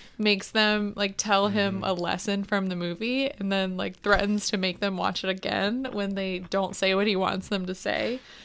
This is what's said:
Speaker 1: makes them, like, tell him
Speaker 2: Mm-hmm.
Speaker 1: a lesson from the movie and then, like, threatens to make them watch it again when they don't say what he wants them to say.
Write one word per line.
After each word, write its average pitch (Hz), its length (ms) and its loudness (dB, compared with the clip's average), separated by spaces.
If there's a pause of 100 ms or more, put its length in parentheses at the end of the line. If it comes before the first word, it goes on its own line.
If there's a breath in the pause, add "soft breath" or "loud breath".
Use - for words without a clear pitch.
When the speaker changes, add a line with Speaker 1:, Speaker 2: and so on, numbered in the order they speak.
(200 loud breath)
Speaker 1:
makes 208 300 2
them, 214 460 2
like, 202 200 -2
tell 202 320 4
him 202 280 2
Speaker 2:
Mm-hmm. 196 80 -4
Speaker 1:
a 196 80 0
lesson 180 520 0
from 196 220 0
the 185 100 -2
movie 220 540 -2
and 196 220 -4
then, 190 240 0
like, 185 240 -6
threatens 202 500 2
to 214 60 0
make 185 240 -2
them 196 160 0
watch 185 280 -2
it 190 60 0
again 202 640 -2
when 202 240 -2
they 190 240 -2
don't 190 340 -2
say 190 200 4
what 202 120 4
he 214 100 4
wants 190 320 0
them 190 180 -2
to 185 80 -6
say. - 440 -2 (260 loud breath)